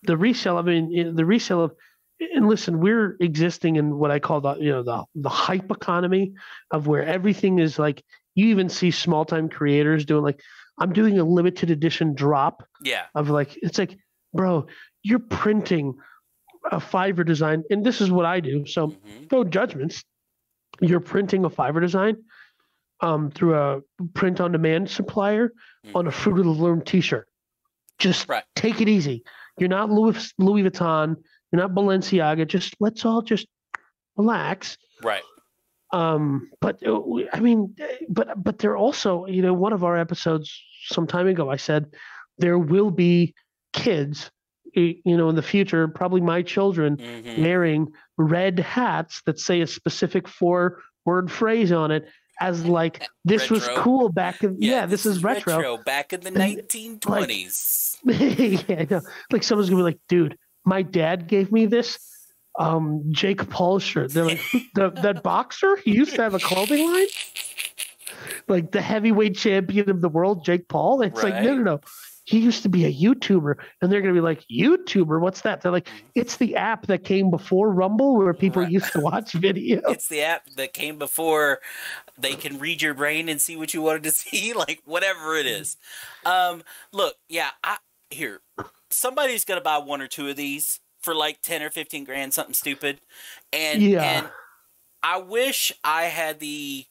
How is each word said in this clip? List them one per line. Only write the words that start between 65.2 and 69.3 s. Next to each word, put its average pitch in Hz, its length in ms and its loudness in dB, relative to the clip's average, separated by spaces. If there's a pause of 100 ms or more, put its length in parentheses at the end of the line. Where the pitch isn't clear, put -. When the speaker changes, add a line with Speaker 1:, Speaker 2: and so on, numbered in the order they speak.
Speaker 1:
boxer? 254 540 0 (100)
He 220 60 4
used 277 240 4
to 247 80 0
have 214 100 0
a 185 60 0
clothing 285 520 0
line?" 370 140 4 (1400)
Like, 175 240 0
the 202 100 -2
heavyweight 214 560 2